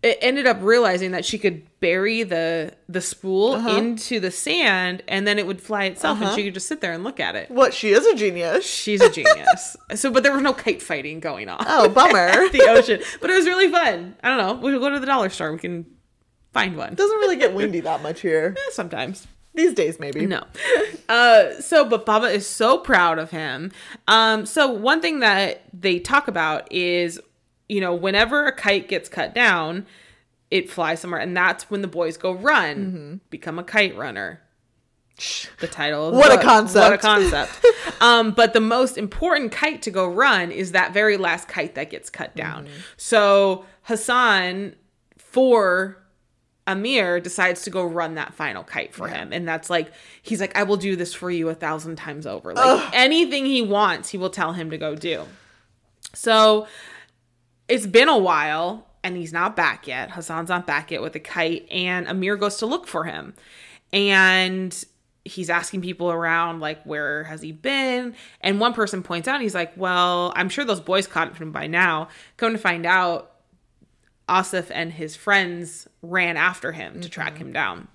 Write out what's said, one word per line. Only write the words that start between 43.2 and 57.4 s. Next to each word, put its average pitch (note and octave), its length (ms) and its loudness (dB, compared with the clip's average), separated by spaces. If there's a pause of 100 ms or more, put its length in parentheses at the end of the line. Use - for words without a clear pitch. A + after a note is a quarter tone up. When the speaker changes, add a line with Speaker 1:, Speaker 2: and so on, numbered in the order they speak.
Speaker 1:
Hassan, G3+ 920 0 (400)
for F#3+ 800 2 (680)
Amir, F#3+ 540 -2
decides F3+ 420 -2
to G3 80 -10
go F3+ 140 -4
run E3 320 -6
that - 180 -10
final A2 300 -8
kite - 280 -10
for F2 160 -12
Speaker 2:
Yeah. - 140 -10
Speaker 1:
him. - 100 -12
And E3+ 160 -6
that's D#3+ 220 -8
like, E3 220 -2 (280)
he's G#3+ 220 -6
like, G3 160 -6
"I G#3 60 2
will G3+ 120 0
do F#3+ 180 -4
this F3 200 -8
for F3+ 160 -10
you E3 180 -4
a D#3+ 60 -6
thousand D#3+ 420 -8
times D3+ 300 -14
over." - 260 -12
Like, C4 140 4
Speaker 2:
Ugh. - 260 4
Speaker 1:
anything C#4 540 2
he C4 160 0
wants, G3+ 480 0
he G3 80 -10
will F#3 120 -4
tell E3+ 220 -4
him E3 180 -8
to D#3+ 60 -10
go D3+ 180 -6
do. D#3+ 280 -6 (880)
So A3 540 4 (1040)